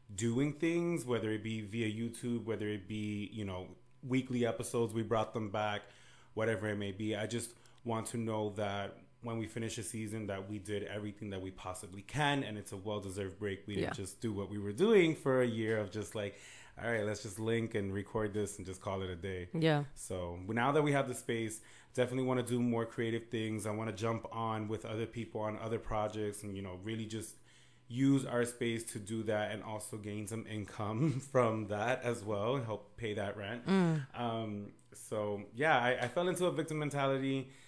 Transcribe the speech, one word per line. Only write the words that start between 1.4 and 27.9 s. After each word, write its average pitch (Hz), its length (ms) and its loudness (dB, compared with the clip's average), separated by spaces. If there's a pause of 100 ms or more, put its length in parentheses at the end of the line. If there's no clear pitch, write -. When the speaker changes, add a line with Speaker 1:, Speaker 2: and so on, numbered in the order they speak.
Speaker 1:
be 110 180 -2
via 110 280 0
YouTube, 117 560 -2
whether 107 220 0
it 104 200 -4
be, 107 460 -2
you 110 120 -4
know, 92 220 -6 (360)
weekly 123 420 2
episodes, 113 480 2
we 113 80 2
brought 107 320 2
them 107 160 -2
back, 104 320 0 (540)
whatever 110 340 2
it 104 80 0
may 101 140 -2
be. 107 240 -2
I 104 100 -2
just 117 280 -4 (300)
want 113 240 -2
to 123 100 -4
know 110 340 0
that 101 460 -2 (240)
when 113 160 -4
we 110 100 -2
finish 113 300 -4
a 110 60 -4
season, 110 440 -4
that 98 220 -4
we 107 100 -4
did 101 240 -2
everything 104 460 -6
that 95 120 -4
we 95 100 -6
possibly 92 500 -10
can, 143 420 2
and 107 140 -6
it's 101 160 -10
a 101 40 -4
well-deserved 98 640 -4
break. 98 260 -4
We 104 100 -6
didn't 85 140 0
Speaker 2:
Yeah. - 40 -2 (100)
Speaker 1:
just - 180 -10
do 110 120 0
what 95 160 -2
we 104 80 -6
were 101 160 -2
doing 175 420 8
for 131 260 4
a 123 60 6
year 110 320 2
of 98 120 -2
just 107 220 -4
like, 101 240 -4 (400)
"All 113 140 -2
right, 110 140 2
let's 104 180 -2
just 101 160 -8
link 113 360 2
and 98 180 0
record 104 400 0
this 104 240 0
and 92 80 -8
just 90 160 -8
call 95 200 -2
it 92 80 -2
a 90 60 -4
day." 90 380 -4
Speaker 2:
Yeah. 156 320 4 (100)
Speaker 1:
So 87 420 -4 (100)
now 120 260 4
that 151 80 6
we 147 100 4
have 139 160 4
the 123 60 -2
space, 113 480 -2 (320)
definitely 127 320 2
wanna 127 180 4
do 120 180 2
more 113 240 2
creative 113 440 0
things. 110 360 0
I 110 60 0
wanna 110 220 -2
jump 113 320 0 (100)
on 110 320 0
with 107 160 -2
other 110 220 -2
people 113 360 -4
on 107 180 0
other 113 200 -2
projects 107 640 -2
and, 101 140 -6
you 98 40 -4
know, 92 220 -6
really 110 220 -4
just 104 300 -6 (520)
use 135 380 6